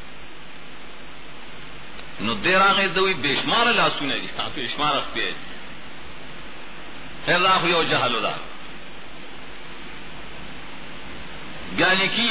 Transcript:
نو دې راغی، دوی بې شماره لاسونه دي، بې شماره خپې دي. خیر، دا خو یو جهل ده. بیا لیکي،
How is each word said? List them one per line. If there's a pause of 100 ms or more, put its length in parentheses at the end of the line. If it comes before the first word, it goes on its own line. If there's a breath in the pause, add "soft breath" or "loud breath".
(2250)
نو
دې
راغی،
دوی
بې
شماره
لاسونه
دي، (300)
بې
شماره
خپې
دي. (1900)
خیر،
دا
خو
یو
جهل
ده. (3500)
بیا
لیکي،